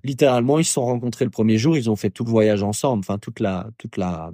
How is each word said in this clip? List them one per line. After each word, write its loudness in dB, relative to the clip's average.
littéralement, 2
ils 2
se -2
sont -2
rencontrés -2
le -2
premier 2
jour, 2
ils -2
ont 2
fait -4
tout -8
le -4
voyage 4
ensemble, -2
enfin, -6
toute -12
la, -4
toute -14
la, -6